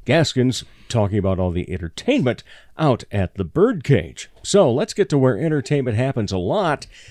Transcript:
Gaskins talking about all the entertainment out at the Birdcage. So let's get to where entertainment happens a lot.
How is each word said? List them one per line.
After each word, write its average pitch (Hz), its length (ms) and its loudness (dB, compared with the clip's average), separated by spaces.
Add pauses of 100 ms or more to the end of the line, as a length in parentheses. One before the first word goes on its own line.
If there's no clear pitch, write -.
Gaskins 127 640 0 (240)
talking 107 280 0
about 95 220 0
all 90 120 0
the 85 200 -4
entertainment 120 720 -2 (340)
out 135 360 0
at 95 220 -2
the 98 100 -4
Birdcage. 139 840 0 (140)
So 196 260 4
let's 143 240 0
get 196 160 0
to 147 80 2
where 127 220 4
entertainment 143 560 -2
happens 117 380 -2
a 95 40 -2
lot. 147 480 -2 (260)